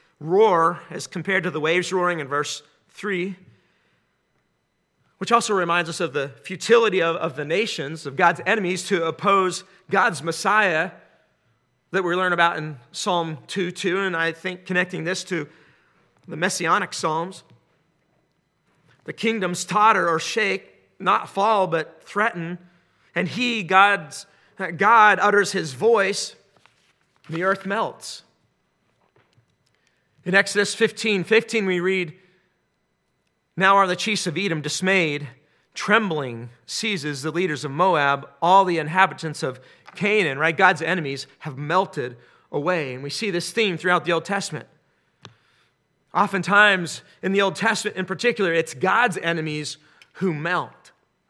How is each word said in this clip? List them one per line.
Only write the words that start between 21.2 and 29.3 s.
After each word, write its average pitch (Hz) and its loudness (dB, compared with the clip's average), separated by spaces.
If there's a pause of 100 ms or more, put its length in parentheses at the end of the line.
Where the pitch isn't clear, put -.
fall, 202 2
but 160 -6
threaten, 180 -4 (560)
and 185 -2
he, 226 -4
God's 185 2 (320)
that 175 -6
God 214 6
utters 202 2
his 160 -4
voice, 202 0 (920)
the 165 -4
earth 190 0
melts. 196 -6 (2000)